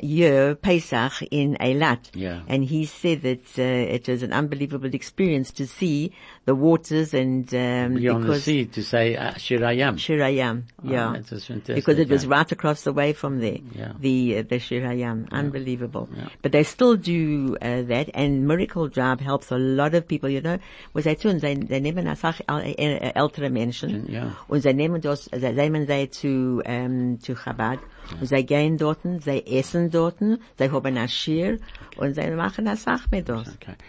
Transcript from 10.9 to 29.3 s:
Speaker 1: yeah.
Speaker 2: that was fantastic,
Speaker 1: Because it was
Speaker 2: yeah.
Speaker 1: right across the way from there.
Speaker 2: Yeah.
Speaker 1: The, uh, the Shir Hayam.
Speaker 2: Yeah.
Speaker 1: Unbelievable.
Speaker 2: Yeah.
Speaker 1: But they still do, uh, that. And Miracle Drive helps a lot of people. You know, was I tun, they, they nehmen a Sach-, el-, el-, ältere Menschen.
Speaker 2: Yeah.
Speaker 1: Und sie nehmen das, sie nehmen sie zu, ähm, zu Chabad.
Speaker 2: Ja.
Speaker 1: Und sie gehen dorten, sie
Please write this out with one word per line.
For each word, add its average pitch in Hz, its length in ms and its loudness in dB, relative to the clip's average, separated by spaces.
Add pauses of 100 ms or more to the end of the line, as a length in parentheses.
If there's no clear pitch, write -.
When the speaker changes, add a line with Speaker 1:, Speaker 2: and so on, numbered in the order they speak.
Speaker 1:
yeah. 120 220 0
Speaker 2:
that 117 180 -10
was 107 140 -10
fantastic, 120 320 -6
Speaker 1:
Because 147 220 4
it 156 100 4
was 139 160 4
Speaker 2:
yeah. 131 60 -4
Speaker 1:
right 147 200 4
across 151 340 -2
the 143 100 0
way 147 180 2
from 139 280 -4
there. 110 180 -2 (160)
Speaker 2:
Yeah. 110 260 -10
Speaker 1:
The, 127 380 2
uh, 110 100 0
the 123 100 0
Shir 123 220 -4
Hayam. 123 500 -4
Speaker 2:
Yeah. - 80 -4
Speaker 1:
Unbelievable. 131 760 -4
Speaker 2:
Yeah. - 120 -10 (120)
Speaker 1:
But 139 120 0
they 147 120 6
still 240 320 6
do, 156 640 0
uh, 123 220 0
that. 123 320 0
And 139 340 2
Miracle 165 400 0
Drive 127 320 0
helps 139 300 -2
a 127 80 0
lot 135 360 2
of 165 140 0
people. 147 220 -2
You 135 100 0
know, 170 180 -2 (360)
was 151 120 -2
I 156 80 4
tun, 190 260 2
they, 143 140 0
they 139 260 -2
nehmen 165 300 -2
a 143 60 -2
Sach-, 165 320 -2
el-, 147 300 -2
el-, 143 360 0
ältere 147 380 0
Menschen. 117 580 -4
Speaker 2:
Yeah. 117 200 -6 (180)
Speaker 1:
Und 139 140 2
sie 139 100 4
nehmen 160 300 0
das, 143 300 -2
sie 123 200 0
nehmen 147 340 2
sie 139 240 0
zu, 127 540 0
ähm, 123 560 -2
zu 127 140 -8
Chabad. 120 440 -4 (320)
Speaker 2:
Ja. - 100 -12
Speaker 1:
Und 135 60 -4
sie 135 180 2
gehen 151 340 2
dorten, 156 420 -2
sie 139 260 -2